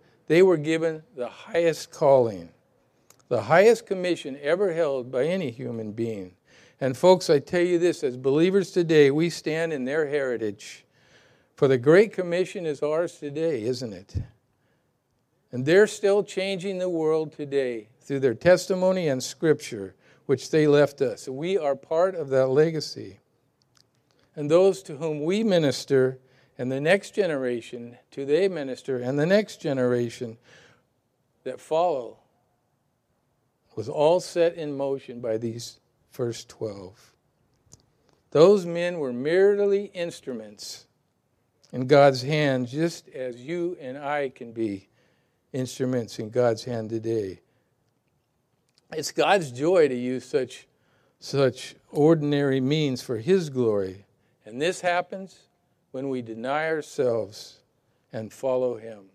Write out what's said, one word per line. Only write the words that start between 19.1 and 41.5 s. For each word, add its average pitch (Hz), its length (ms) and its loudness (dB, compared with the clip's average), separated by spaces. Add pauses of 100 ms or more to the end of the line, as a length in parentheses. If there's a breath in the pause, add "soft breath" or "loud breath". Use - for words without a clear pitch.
Scripture, 120 720 -2 (300 soft breath)
which - 260 -2
they 156 160 4
left 143 360 4
us. 117 260 -6
We 160 300 -4
are 147 160 -2
part 170 400 -2
of 151 160 -8
that 131 160 4
legacy. 135 720 -2 (1160)
And 147 140 -4
those 185 340 4
to 156 120 -14
whom 151 280 -6
we 196 180 0
minister, 139 760 2 (380 soft breath)
and 127 140 -6
the 135 100 -4
next 180 340 0
generation, 123 840 -4 (140)
to 139 120 -8
they 160 240 2
minister, 135 480 -6
and 127 220 -2
the 147 80 2
next 202 340 0
generation 123 800 -2 (1040 soft breath)
that 127 180 -10
follow 151 600 -2 (1600)
was 107 120 -8
all 156 320 2
set 170 360 -2
in 147 200 -8
motion 135 440 -6
by 113 180 -2
these 117 420 -10 (300)
first 120 380 -8
twelve. 101 640 -14 (1200)
Those 180 360 6
men 170 320 -4
were 135 140 -6
merely 196 760 0
instruments 123 1000 -12 (840)